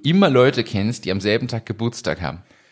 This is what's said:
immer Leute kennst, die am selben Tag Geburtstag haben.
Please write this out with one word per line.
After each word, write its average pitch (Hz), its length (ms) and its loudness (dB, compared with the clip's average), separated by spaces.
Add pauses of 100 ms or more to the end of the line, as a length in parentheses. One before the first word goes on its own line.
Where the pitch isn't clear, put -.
immer 180 260 4
Leute 131 340 4
kennst, 110 420 -4
die 90 60 -2
am 95 100 -2
selben 107 260 0
Tag 117 200 -6
Geburtstag 98 540 -4
haben. 80 200 -6 (300)